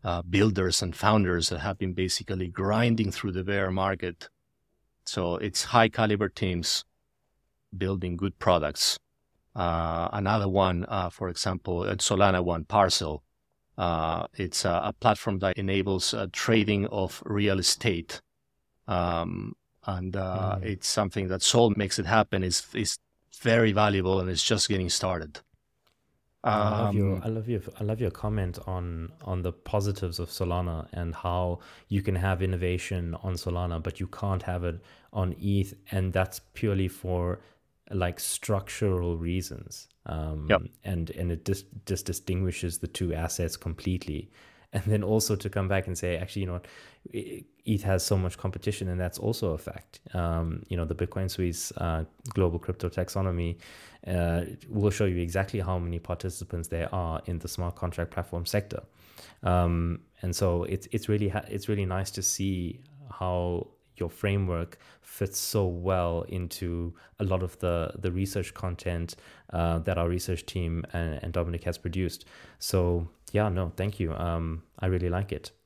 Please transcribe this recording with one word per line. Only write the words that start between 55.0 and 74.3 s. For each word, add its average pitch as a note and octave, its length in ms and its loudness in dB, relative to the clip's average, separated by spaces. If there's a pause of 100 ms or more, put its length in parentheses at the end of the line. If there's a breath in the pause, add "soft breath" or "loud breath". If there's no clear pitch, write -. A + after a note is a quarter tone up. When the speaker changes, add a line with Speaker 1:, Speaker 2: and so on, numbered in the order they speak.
Speaker 2:
you F2+ 120 2
exactly F#2+ 420 -2
how F2+ 180 0
many E2+ 200 -2
participants F2 680 -6
there E2 240 -2
are E2+ 340 -2
in F2 120 -2
the E2+ 100 -8
smart F2 280 -4
contract E2+ 340 -4
platform F2 340 -4
sector. - 380 -2 (640 loud breath)
Um, F2 560 4 (200)
and F2+ 140 -2
so F2 300 2
it's, - 260 -4
it's - 180 -4
really G#2 200 2
ha-, - 200 -4
it's G2+ 200 -6
really G2+ 180 0
nice F#2 240 -2
to G2 120 -6
see F#2 580 -2 (300)
how F2 580 -2 (280)
your E2+ 140 -2
framework F#2 680 0 (220 soft breath)
fits - 380 -4
so G2+ 260 0
well F2 640 0
into E2+ 640 -4 (240 soft breath)
a G2+ 60 0
lot F#2 180 2
of F2+ 180 -6
the, E2+ 380 0
the F2+ 140 -2
research F#2+ 400 -2
content, F2 640 -4 (380 loud breath)
uh, E2+ 240 2
that F2 180 0
our E2+ 120 2
research F2 360 -2
team E2 480 -2
and, E2 300 -2
and E2+ 100 -6
Dominic E2+ 320 -2
has F2 140 -2
produced. F2+ 480 -4 (320 loud breath)
So F2 500 2 (240)
yeah, G#2+ 160 2
no, F2+ 260 0
thank F#2+ 240 -4
you. E2 160 0
Um, E2 480 -2 (160)